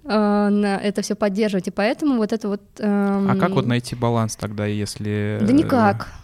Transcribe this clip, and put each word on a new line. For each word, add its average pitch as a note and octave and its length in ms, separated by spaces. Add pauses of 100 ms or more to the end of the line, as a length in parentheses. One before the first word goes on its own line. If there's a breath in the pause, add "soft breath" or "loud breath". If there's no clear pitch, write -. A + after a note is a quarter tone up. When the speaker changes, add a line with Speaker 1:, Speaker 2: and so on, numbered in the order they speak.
Speaker 1:
э, G#3 460
на G3+ 280
это G#3 240
всё G#3 120
поддерживать, G3+ 540
и - 20
поэтому B3+ 460
вот G#3+ 160
это A3 160
вот, G3+ 120 (200)
эм, G3+ 500
Speaker 2:
А G3 60
как F#3+ 160
вот B2+ 140
найти A#2+ 280
баланс A#2 420
тогда, G#2 300
если, G#2 760
Speaker 1:
Да G#3 120
Speaker 2:
э, C#4 40
Speaker 1:
никак. A3+ 520 (160)